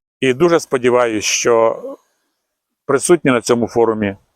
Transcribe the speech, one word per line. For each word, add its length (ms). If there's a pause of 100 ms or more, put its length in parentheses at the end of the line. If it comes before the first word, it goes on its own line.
(200)
І 140
дуже 260
сподіваюся, 680
що 540 (1040)
присутні 440
на 100
цьому 280
форумі 480 (200)